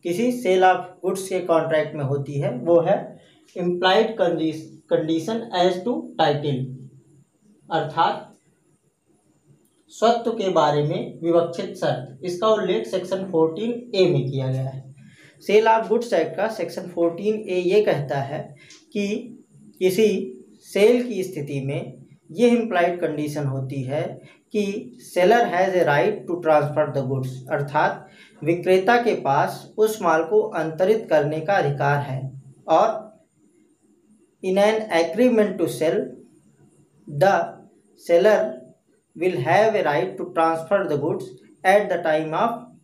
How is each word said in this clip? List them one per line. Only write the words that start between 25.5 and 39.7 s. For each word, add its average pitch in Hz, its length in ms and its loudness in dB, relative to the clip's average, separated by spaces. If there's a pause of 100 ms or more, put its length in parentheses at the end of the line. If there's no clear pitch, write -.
a 170 120 4
right 165 400 2
to 170 160 -4
transfer 151 440 2 (100)
the 135 100 -2
goods 131 240 -4 (220)
अर्थात 151 540 -2 (360)
विक्रेता 185 600 2
के 208 180 0
पास 147 580 -2
उस 214 240 0
माल 165 220 2
को 208 160 2 (180)
अंतरित 175 520 0
करने 156 300 2
का 202 140 -2
अधिकार 143 460 0
है 135 180 -6 (500)
और 185 200 4 (1500)
in 190 160 0
an 214 220 4 (140)
agreement 202 640 2
to 160 100 0
sell 170 260 0 (1120)
the 165 240 2 (680)
seller 185 360 4 (800)
will 175 300 -2
have 214 280 4